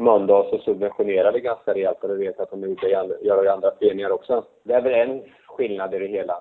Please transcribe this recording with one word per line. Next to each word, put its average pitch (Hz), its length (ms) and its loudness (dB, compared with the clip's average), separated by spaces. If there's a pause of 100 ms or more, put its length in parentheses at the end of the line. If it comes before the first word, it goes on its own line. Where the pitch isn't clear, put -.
Mölndal 101 480 4
så 110 80 -2
subventionerar 101 760 0
vi 120 80 0
ganska 117 340 -4
rejält, 95 300 -2
och 95 60 -4
det 98 60 -2
vet 98 220 -4
jag 95 60 -6
att - 80 -12
de 98 120 -10
gjorde 95 260 -4
i 95 60 2
and-, 92 260 -4
gör 98 240 2
i - 20 4
andra 98 320 2
föreningar 98 300 0
också. 110 340 -2 (200)
Det 117 100 -4
är 123 80 4
väl 123 280 2
en 131 120 -8 (260)
skillnad 98 460 -6
i 95 60 -4
det 98 80 -6
hela. 92 340 -4